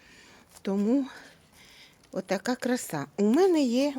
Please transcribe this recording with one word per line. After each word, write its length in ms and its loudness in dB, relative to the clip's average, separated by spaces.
тому 440 0
отака 440 -4
краса. 500 -4
У 80 2
мене 360 4
є 380 0